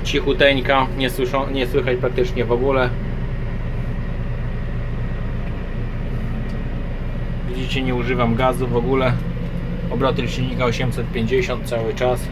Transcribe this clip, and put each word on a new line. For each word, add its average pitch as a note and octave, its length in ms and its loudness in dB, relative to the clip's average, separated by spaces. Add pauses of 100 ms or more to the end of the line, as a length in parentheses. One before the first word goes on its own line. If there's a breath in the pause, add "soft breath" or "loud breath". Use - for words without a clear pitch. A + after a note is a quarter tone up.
cichuteńka, C#3 840 4 (100)
nie C3+ 120 2
słyszą-, C3+ 420 0
nie C3+ 160 0
słychać B2+ 300 2
praktycznie B2 480 0
w A2+ 60 2
ogóle. C3 380 2 (4000)
Widzicie, B2 340 -2
nie B2+ 140 0
używam A#2+ 400 2
gazu B2+ 320 2
w A#2+ 100 2
ogóle. B2+ 360 2 (800)
Obroty B2 360 2
silnika B2 380 0
osiemset A#2+ 480 0
pięćdziesiąt B2 560 0
cały A#2 240 0
czas B2 260 2 (120)